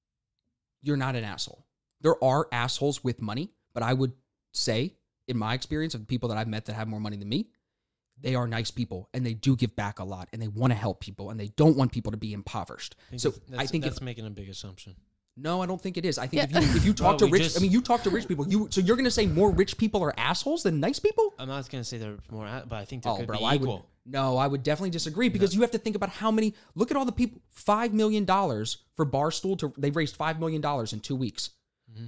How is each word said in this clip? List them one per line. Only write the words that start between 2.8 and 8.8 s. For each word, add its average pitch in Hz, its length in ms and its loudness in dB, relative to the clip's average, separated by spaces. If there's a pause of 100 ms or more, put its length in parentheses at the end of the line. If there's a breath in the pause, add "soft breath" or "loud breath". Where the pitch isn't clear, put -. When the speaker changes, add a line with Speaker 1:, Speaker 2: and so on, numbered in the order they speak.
Speaker 1:
with 120 180 -2
money, 117 300 -6 (220)
but 117 100 -4
I 123 100 2
would 131 200 0 (380)
say, 120 420 -2 (340)
in 123 100 -2
my 110 160 -2
experience 156 400 -4
of 113 80 -8
the 107 40 -12
people 123 240 -2
that 107 80 -2
I've 113 100 -4
met 110 180 -6
that 110 80 -8
have 110 140 -6
more 110 120 -6
money 104 180 -6
than 101 120 -10
me, 165 180 -2 (720)
they 131 160 -2
are 123 120 0
nice 113 240 -4
people, 101 420 -6